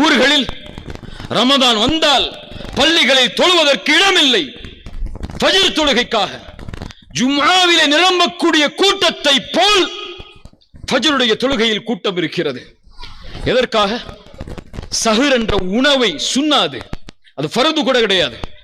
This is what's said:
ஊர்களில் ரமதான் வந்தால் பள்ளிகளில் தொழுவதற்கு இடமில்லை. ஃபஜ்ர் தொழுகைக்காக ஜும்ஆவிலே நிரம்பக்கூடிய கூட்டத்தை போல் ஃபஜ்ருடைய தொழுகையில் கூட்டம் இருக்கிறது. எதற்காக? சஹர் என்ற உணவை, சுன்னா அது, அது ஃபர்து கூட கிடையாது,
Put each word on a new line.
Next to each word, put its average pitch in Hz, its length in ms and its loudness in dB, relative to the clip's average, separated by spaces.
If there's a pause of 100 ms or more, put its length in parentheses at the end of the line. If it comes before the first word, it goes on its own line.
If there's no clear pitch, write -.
ஊர்களில் 285 440 4 (920)
ரமதான் 247 460 2
வந்தால் 285 420 2 (480)
பள்ளிகளில் 269 640 4
தொழுவதற்கு 302 580 4
இடமில்லை. 330 460 4 (960)
ஃபஜ்ர் 370 400 2
தொழுகைக்காக 240 520 0 (880)
ஜும்ஆவிலே 320 680 2 (100)
நிரம்பக்கூடிய 330 840 2
கூட்டத்தை 349 600 2 (160)
போல் 392 280 4 (1080)
ஃபஜ்ருடைய 254 500 0
தொழுகையில் 226 460 0
கூட்டம் 185 280 -4
இருக்கிறது. 151 640 -4 (680)
எதற்காக? 233 560 0 (1040)
சஹர் 233 340 2
என்ற 220 180 -2 (220)
உணவை, 262 320 2 (240)
சுன்னா 285 320 2
அது, 123 140 -8 (580)
அது 147 160 -4
ஃபர்து 311 340 0
கூட 254 160 2
கிடையாது, 170 340 0 (260)